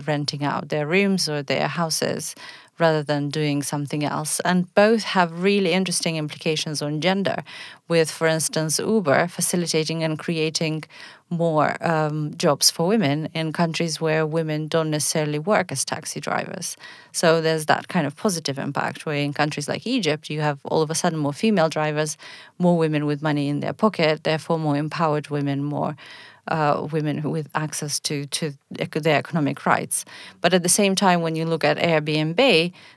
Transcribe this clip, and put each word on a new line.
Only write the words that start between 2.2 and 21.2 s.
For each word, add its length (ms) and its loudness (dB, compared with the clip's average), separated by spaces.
rather 240 4
than 240 -2
doing 340 0
something 440 -4
else. 400 -4
And 280 2
both 300 6
have 400 0
really 300 4
interesting 420 0
implications 640 -4
on 200 -2
gender, 420 0
with, 200 4
for 160 -2
instance, 540 0
Uber 480 4
facilitating 720 0
and 160 0
creating 680 -2
more, 460 2
um, 520 0
jobs 340 2
for 160 0
women 460 2
in 180 -2
countries 480 -2
where 260 2
women 440 -2
don't 200 2
necessarily 500 0
work 340 0
as 100 -4
taxi 380 -8
drivers. 560 -6
So 300 4
there's 240 2
that 240 0
kind 180 0
of 80 -6
positive 420 -2
impact 480 -4
where 120 -2
in 160 -2
countries 340 -2
like 180 -6
Egypt, 440 -2
you 100 -4
have 240 0
all 180 0
of 80 0
a 60 -4
sudden 240 0
more 140 0